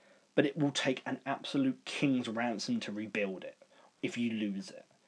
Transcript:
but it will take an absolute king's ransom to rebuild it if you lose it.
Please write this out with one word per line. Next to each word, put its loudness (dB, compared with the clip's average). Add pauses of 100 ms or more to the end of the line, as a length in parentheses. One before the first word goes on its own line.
(340)
but 6
it -2
will 4
take 0
an -2
absolute 0
king's 2
ransom 0
to -6
rebuild -2
it -12 (440)
if -4
you 2
lose -2
it. -16 (220)